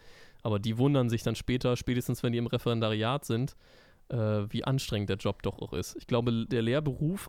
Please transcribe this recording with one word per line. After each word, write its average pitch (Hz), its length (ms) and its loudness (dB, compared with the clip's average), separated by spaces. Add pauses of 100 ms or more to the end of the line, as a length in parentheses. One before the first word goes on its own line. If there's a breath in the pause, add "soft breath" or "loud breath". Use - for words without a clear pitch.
(420 loud breath)
Aber 104 180 0
die 110 180 -2
wundern 131 320 4
sich 117 140 0
dann 117 100 0
später, 123 420 0
spätestens 123 460 -2
wenn 123 100 2
die 117 60 0
im 117 80 0
Referendariat 113 800 0
sind, 117 320 -2 (520 loud breath)
äh, - 80 -4
wie 107 460 0
anstrengend 113 480 0
der 98 60 0
Job - 260 -2
doch - 160 -2
auch - 140 -8
ist. - 240 -4
Ich - 100 -14
glaube, 120 400 2
der 120 160 2
Lehrberuf 147 680 0